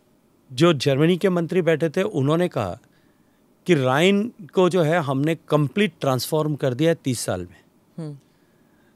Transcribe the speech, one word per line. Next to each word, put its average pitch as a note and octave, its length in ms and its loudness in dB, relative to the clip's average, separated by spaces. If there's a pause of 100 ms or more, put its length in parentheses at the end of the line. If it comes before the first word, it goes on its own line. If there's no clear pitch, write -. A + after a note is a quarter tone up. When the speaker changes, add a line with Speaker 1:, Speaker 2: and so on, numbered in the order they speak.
(520)
Speaker 1:
जो D#3+ 200 4
जर्मनी D3 440 0
के F#3+ 120 0
मंत्री F3 340 -2
बैठे D#3+ 260 0
थे, F#3 140 -2
उन्होंने E3+ 460 0
कहा F#2+ 300 -6 (880)
कि F3 80 4
राइन E3+ 580 2 (220)
को F3+ 140 4
जो F3 140 2
है, D#3 160 2
हमने C#3+ 360 -2
कंप्लीट D#3 680 0
ट्रांसफॉर्म D3+ 540 -2
कर C3 200 -2
दिया D#3 160 2
है E3 140 0
तीस B2+ 160 -4
साल F#2 200 -6
में। F2 200 -16 (380)
Speaker 2:
हम्म। D3 200 -14 (760)